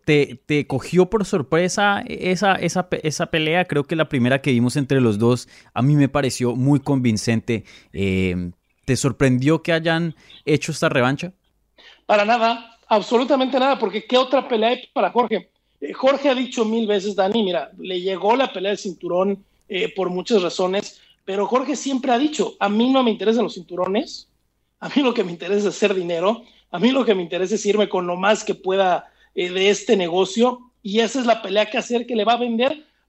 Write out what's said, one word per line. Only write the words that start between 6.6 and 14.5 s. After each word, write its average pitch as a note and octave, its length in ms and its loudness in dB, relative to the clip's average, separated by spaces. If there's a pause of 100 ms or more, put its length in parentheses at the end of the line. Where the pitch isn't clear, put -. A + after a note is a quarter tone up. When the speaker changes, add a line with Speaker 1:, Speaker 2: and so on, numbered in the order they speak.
Speaker 1:
convincente. A#2 840 0 (280)
Eh, F#2 580 -2 (360)
¿te B2+ 100 0
sorprendió C#3 680 2
que E3+ 100 -2
hayan E3 420 -2 (320)
hecho D3+ 260 0
esta D#3+ 160 0
revancha? C#3 460 0 (720)
Speaker 2:
Para G#3 180 4
nada, A#3 540 0 (100)
absolutamente B3+ 720 2
nada, C4+ 220 2
porque G#3+ 260 -4
¿qué B3 100 2
otra C4 300 2
pelea A3 220 0